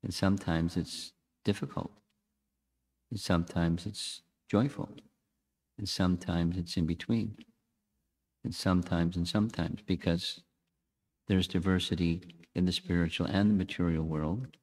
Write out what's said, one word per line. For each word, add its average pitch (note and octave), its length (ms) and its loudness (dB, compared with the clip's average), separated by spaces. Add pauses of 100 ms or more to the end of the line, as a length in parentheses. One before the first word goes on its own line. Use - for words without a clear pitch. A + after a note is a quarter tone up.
And G2+ 100 -4
sometimes E2+ 640 0
it's - 360 -6 (320)
difficult. - 460 -4 (1200)
And G#2 80 -6
sometimes E2+ 680 2
it's - 360 -10 (260)
joyful. A#2+ 420 0 (880)
And G2+ 100 -6
sometimes F2 680 0
it's E2+ 200 -6
in E2+ 100 2
between. G#2+ 500 -2 (1080)
And - 100 -6
sometimes, F2 600 2
and E2+ 100 0
sometimes, G#2 580 -2
because - 560 -2 (880)
there's F#2+ 200 4
diversity F2 760 2 (320)
in F2+ 100 2
the F2+ 80 2
spiritual E2+ 540 0
and G#2 240 4
the G#2+ 40 4
material F2 500 0
world. D#2+ 420 -2 (160)